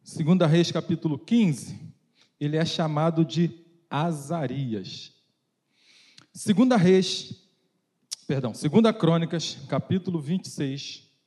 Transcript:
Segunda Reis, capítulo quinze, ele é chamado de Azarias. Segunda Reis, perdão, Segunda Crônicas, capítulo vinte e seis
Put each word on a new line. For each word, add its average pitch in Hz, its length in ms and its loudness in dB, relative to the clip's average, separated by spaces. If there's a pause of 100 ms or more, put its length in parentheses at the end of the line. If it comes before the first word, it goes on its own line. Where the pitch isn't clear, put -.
Segunda 170 460 2
Reis, 165 240 4
capítulo 160 480 -2
quinze, 165 580 0 (600)
ele 151 180 -2
é 160 80 2
chamado 160 600 0
de 165 260 0 (400)
Azarias. 139 1200 -6 (1200)
Segunda 233 440 2
Reis, 185 720 2 (800)
perdão, 127 260 -2
Segunda 208 380 4
Crônicas, 165 680 0 (100)
capítulo 170 520 -2
vinte 170 240 -4
e - 60 -14
seis - 600 -8 (160)